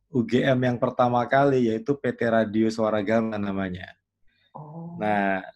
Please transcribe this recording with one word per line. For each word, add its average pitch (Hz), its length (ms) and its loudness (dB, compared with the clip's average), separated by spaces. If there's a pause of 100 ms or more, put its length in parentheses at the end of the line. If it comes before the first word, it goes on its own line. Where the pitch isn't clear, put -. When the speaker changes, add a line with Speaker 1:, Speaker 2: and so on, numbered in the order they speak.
(140)
Speaker 1:
U 123 80 2
G 110 240 2
M 127 160 2
yang 123 160 0
pertama 123 480 2
kali, 131 480 2
yaitu 113 240 -2
P 123 160 -4
T 120 160 -2
Radio 110 400 2
Suaragama 110 720 0
namanya. 95 480 -6 (640)
Speaker 2:
Oh. 165 480 -16
Speaker 1:
Nah, 101 400 0 (140)